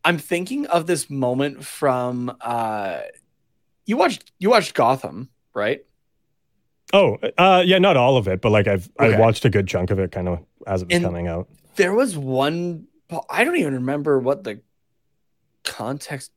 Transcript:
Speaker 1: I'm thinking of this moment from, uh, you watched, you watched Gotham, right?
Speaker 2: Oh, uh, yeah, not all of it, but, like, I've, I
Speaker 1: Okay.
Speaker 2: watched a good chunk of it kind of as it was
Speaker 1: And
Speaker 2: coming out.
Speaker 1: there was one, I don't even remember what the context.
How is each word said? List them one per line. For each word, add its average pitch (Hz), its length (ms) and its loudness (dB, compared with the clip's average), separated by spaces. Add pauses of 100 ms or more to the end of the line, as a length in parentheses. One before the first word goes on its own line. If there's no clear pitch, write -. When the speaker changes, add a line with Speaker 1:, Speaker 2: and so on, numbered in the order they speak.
Speaker 1:
I'm 170 140 2
thinking 185 480 -4
of 170 200 0
this 170 240 -2
moment 135 540 -2
from, 123 760 -2
uh, 107 640 -4 (800)
you 220 140 -2
watched, 320 400 0
you 185 120 0
watched 214 240 2
Gotham, 120 540 0 (260)
right? 107 300 -4 (1080)
Speaker 2:
Oh, 165 240 4 (180)
uh, 185 280 6
yeah, 185 140 4
not 185 200 4
all 127 180 4
of 110 100 0
it, 92 140 -2
but, 117 100 2
like, 104 160 4
I've, 101 320 -2
I 117 100 4
Speaker 1:
Okay. 110 120 4
Speaker 2:
watched 113 240 4
a 123 60 4
good 98 180 0
chunk 90 220 -4
of 98 80 0
it 92 140 -2
kind 90 160 -6
of 85 120 -4 (260)
as 95 160 -4
it 87 60 -12
was 123 80 0
Speaker 1:
And 175 80 0
Speaker 2:
coming 87 240 -4
out. 85 180 -8 (300)
Speaker 1:
there 185 160 2
was 226 240 0
one, 151 680 -4 (420)
I 202 160 0
don't 349 140 0
even 147 160 -2
remember 139 440 -2
what 131 260 -2
the 104 160 -12 (1000)
context. 135 760 -10